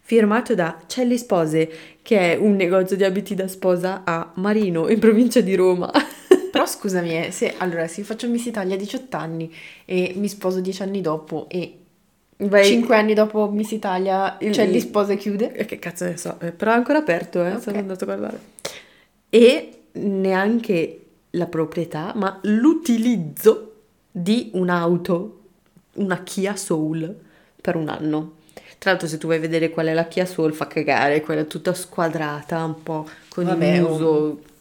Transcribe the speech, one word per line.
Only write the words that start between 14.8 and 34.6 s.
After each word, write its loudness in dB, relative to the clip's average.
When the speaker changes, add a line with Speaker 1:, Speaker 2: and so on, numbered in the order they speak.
Speaker 2:
sposa 0
e 0
chiude? -4
Speaker 1:
Eh, -6
che -10
cazzo -10
ne -4
so, -8
eh, -6
però 0
è 4
ancora 2
aperto, 0
eh, -2
Speaker 2:
Ok. -8
Speaker 1:
sono -6
andato -8
a -4
guardare. -8
E 6
neanche -2
la -4
proprietà, -6
ma -2
l'utilizzo 2
di -2
un'auto, -2
una -4
Kia -6
Soul, -4
per -2
un -4
anno. -4
Tra 0
l'altro, -2
se -6
tu -8
vai 2
a -4
vedere 0
qual -2
è 0
la 0
Kia -2
Soul, -2
fa -6
cagare, 0
quella -2
tutta -4
squadrata, -4
un -8
po' -8
con -6
Speaker 2:
Vabbè, 0
Speaker 1:
il 4
muso, 0
Speaker 2:
oh. 2